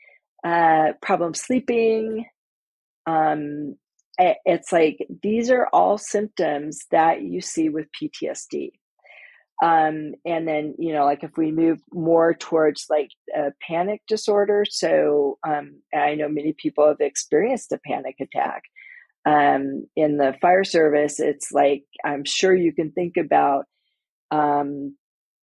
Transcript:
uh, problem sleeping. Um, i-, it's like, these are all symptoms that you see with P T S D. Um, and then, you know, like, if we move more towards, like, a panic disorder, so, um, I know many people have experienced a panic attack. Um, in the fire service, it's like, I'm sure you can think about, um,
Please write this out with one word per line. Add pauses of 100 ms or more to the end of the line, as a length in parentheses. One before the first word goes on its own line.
(460)
uh,
problem
sleeping. (800)
Um, (440)
i-, (100)
it's
like, (160)
these
are
all
symptoms
that
you
see
with
P
T
S
D. (920)
Um, (120)
and
then,
you
know,
like,
if
we
move (160)
more
towards,
like, (260)
a (100)
panic
disorder,
so, (100)
um, (120)
I
know
many
people
have
experienced
a
panic
attack. (600)
Um, (100)
in
the
fire
service,
it's
like, (200)
I'm
sure
you
can
think
about, (680)
um, (480)